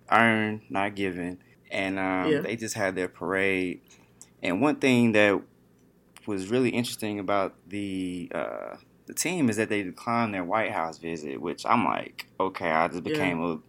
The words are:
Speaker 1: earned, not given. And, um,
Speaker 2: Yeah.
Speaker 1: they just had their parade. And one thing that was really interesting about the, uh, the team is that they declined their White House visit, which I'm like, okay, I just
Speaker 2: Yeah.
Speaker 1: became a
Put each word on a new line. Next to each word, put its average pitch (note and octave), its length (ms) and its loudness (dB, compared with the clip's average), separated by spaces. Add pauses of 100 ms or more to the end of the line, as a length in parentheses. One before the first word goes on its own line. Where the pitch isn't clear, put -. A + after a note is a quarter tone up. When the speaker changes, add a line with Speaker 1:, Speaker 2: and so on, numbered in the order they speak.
(120)
Speaker 1:
earned, G#2+ 580 4
not G2+ 260 -2
given. F2+ 420 -4 (340)
And, F#2+ 260 -2
um, F#2 320 0
Speaker 2:
Yeah. F#2 120 2
Speaker 1:
they G2+ 160 -4
just A2 180 -6
had G2 180 0
their F#2 140 -2
parade. F#2 720 -2 (640)
And F#2 160 0
one C#3+ 160 2
thing A#2+ 380 4
that G#2 280 6 (840)
was F#2+ 220 -4
really B2 220 2
interesting G#2+ 480 -4
about G2 360 0 (140)
the, F#2 640 -6
uh, A1 400 -6 (300)
the - 80 -14
team D#3+ 360 0
is G#2+ 60 0
that G#2+ 140 0
they G#2 140 0
declined A#2 500 -2
their F#2 100 -4
White G#2 280 0
House E2 260 -2
visit, D2+ 420 -8
which E2 260 -6
I'm A2 200 4
like, - 420 -4 (100)
okay, F#2 320 -2
I D#2+ 200 4
just D#2+ 160 -6
Speaker 2:
Yeah. - 80 -2
Speaker 1:
became F#2 280 0
a E2 280 -2